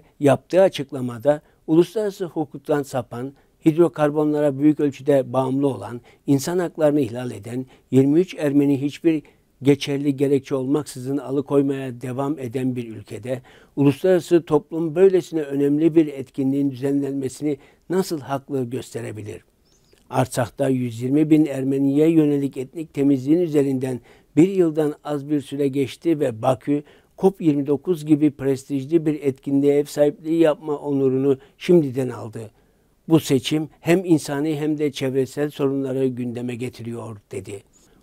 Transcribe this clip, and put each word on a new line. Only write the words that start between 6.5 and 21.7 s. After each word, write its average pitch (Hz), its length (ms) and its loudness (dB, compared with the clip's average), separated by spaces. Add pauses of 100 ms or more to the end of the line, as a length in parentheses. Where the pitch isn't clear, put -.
haklarını 156 420 0
ihlal 123 300 -4
eden 117 360 -10 (240)
yirmi 139 300 6
üç 185 140 -2
Ermeni 143 480 0
hiçbir 147 400 -2 (400)
geçerli 139 540 0
gerekçe 139 380 0
olmaksızın 135 640 -4
alıkoymaya 135 840 -2
devam 135 380 -6
eden 127 380 -4
bir 120 120 -8
ülkede 110 540 -10 (340)
uluslararası 165 680 2
toplum 160 520 -2
böylesine 180 480 2
önemli 143 520 2
bir 160 120 6
etkinliğin 139 640 -2
düzenlenmesini 139 880 -4 (340)
nasıl 185 300 -2
haklı 135 440 -6
gösterebilir? 113 800 -10 (680)
Artsak'ta 131 580 -2
yüz 123 340 -2
yirmi 147 280 2
bin 156 160 6
Ermeniye 139 640 2